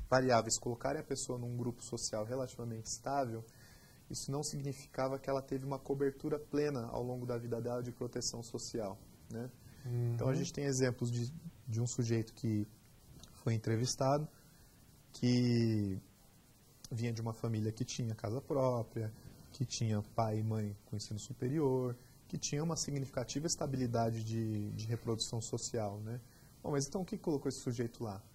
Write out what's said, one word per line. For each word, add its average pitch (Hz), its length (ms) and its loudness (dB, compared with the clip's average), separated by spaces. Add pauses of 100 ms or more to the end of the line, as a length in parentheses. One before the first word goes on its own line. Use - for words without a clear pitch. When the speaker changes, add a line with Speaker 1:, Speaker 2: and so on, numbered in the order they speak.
Speaker 1:
variáveis 120 480 8
colocarem 139 420 -2
a 151 40 -6
pessoa 135 340 -4
num 120 180 -4
grupo 120 280 -2
social 113 420 -4
relativamente 120 600 -6
estável, 123 580 -2 (640)
isso - 220 -6
não 143 100 0
significava 139 760 -4
que 135 100 -8
ela 135 140 2
teve 135 220 -2
uma 139 120 -2
cobertura 143 640 0
plena 143 480 0
ao 120 160 -2
longo 123 220 -4
da 123 120 0
vida 117 240 -2
dela 120 220 -2
de 120 80 -6
proteção 120 500 -4
social, 110 560 -4 (340)
né? 117 180 -6 (360)
Speaker 2:
Uhum. 120 300 2
Speaker 1:
Então, 120 140 2
a 131 40 6
gente 139 180 0
tem 147 120 -2
exemplos 127 480 2
de, 120 200 0 (360)
de 113 120 0
um 120 80 4
sujeito 117 460 2
que 107 340 0 (760)
foi 120 100 4
entrevistado, 127 720 2 (840)
que 117 840 4 (960)
vinha 117 220 0
de 113 80 -4
uma 113 120 -2
família 113 380 2
que 123 140 -2
tinha 113 300 -2
casa 113 260 -2
própria, 123 680 2 (400)
que - 140 -2
tinha 110 360 2 (140)
pai 110 240 2
e 110 40 0
mãe 110 320 0 (100)
com - 100 -8
ensino 104 240 -6
superior, 131 760 2 (320)
que - 100 -6
tinha 143 260 -2
uma 165 120 0
significativa 139 720 -2
estabilidade 120 760 2
de, 110 480 0
de 107 160 -4
reprodução 113 540 -2
social, 107 600 -2
né? 113 180 -6 (420)
Bom, - 100 -4
mas 143 160 2
então 196 140 -2
o 180 40 -2
que 202 120 -6
colocou 151 320 0
esse 127 120 -6
sujeito 120 420 -2
lá? 101 180 -6 (140)